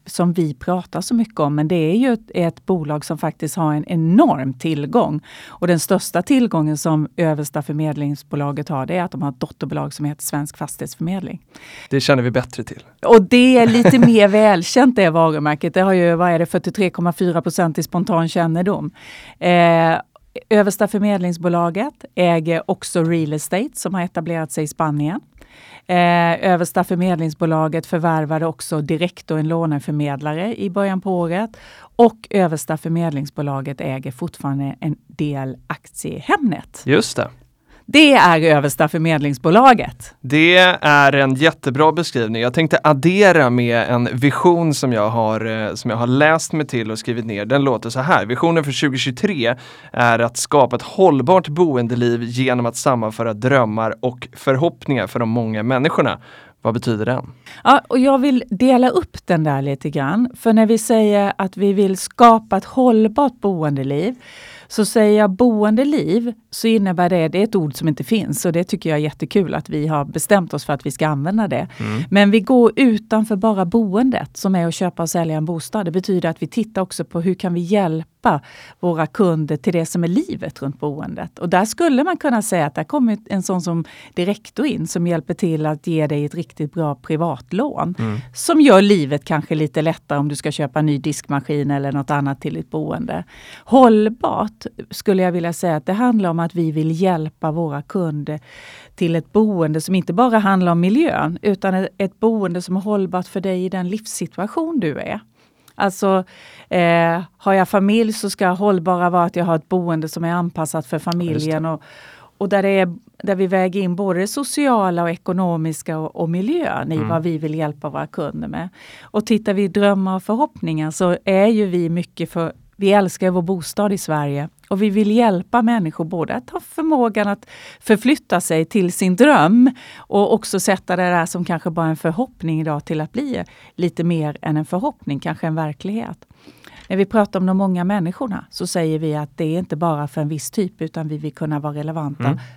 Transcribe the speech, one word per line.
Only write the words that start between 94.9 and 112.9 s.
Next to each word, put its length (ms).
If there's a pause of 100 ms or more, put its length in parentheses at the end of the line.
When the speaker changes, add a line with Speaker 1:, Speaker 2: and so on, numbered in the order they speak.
Speaker 1:
skulle 320
jag 100
vilja 200
säga 240
att 100
det 60
handlar 380
om 100
att 140
vi 180
vill 300
hjälpa 480
våra 320
kunder 580 (540)
till 220
ett 160
boende 480
som 140
inte 180
bara 260
handlar 340
om 80
miljön, 640
utan 320
ett, 140 (100)
ett 220
boende 420
som 140
är 40
hållbart 460
för 140
dig 240
i 40
den 200
livssituation 920
du 180
är. 220 (540)
Alltså, 500 (440)
eh, 540 (160)
har 140
jag 160
familj, 440
så 180
ska 180
hållbara 640
vara 140
att 120
jag 80
har 120
ett 120
boende 400
som 160
är 80
anpassat 540
för 120
familjen 320
Speaker 2:
Ja, 40
just 280
det. 60
Speaker 1:
och, 140 (560)
och 100
där 140
det 60
är, 260 (280)